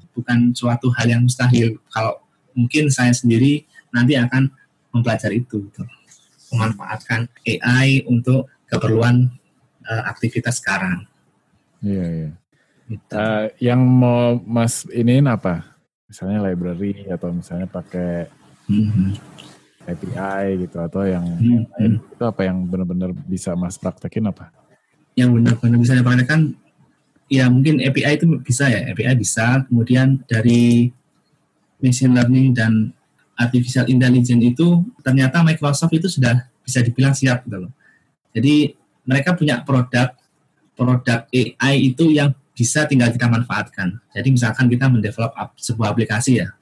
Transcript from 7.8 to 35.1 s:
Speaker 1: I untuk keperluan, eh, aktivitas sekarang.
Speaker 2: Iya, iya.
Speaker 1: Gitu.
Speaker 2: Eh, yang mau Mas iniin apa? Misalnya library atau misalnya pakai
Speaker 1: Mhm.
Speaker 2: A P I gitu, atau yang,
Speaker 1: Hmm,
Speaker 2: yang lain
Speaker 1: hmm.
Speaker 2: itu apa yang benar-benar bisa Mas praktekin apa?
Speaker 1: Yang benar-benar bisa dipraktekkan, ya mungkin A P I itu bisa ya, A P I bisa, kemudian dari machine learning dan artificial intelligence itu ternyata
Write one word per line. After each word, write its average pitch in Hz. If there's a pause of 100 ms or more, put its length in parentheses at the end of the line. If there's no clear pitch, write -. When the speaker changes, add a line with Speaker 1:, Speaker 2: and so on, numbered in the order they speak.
Speaker 1:
I 135
untuk 127 (220)
keperluan, 120 (560)
eh, 113
aktivitas -
sekarang. 92 (800)
Speaker 2:
Iya, 98
iya. 80 (540)
Speaker 1:
Gitu. -
Speaker 2:
Eh, 107 (200)
yang 123
mau 120
Mas 117
iniin 120
apa? 95 (400)
Misalnya 101
library 95
atau 87
misalnya 87
pakai 87 (400)
Speaker 1:
Mhm. 104 (720)
Speaker 2:
A 175
P - (120)
I 98 (200)
gitu, 87
atau 85
yang, 90
Speaker 1:
Hmm, 87
Speaker 2:
yang 117 (120)
lain 110
Speaker 1:
hmm. -
Speaker 2:
itu -
apa 107
yang 92
benar-benar 90 (160)
bisa 90
Mas 90
praktekin 98
apa? - (600)
Speaker 1:
Yang 123 (120)
benar-benar 120
bisa 120
dipraktekkan, 123 (880)
ya 135
mungkin 135
A 135
P 131
I 147
itu 170 (160)
bisa 131
ya, 101
A -
P 110
I 123
bisa, 120
kemudian 131
dari 120 (880)
machine 127
learning 127
dan 110 (460)
artificial 120
intelligence 120
itu 165 (220)
ternyata 131